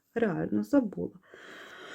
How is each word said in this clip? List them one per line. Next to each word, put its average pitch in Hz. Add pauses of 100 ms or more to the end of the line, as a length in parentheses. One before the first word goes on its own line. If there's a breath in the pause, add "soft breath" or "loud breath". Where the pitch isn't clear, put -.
(160)
реально 208
забула. 214 (800 loud breath)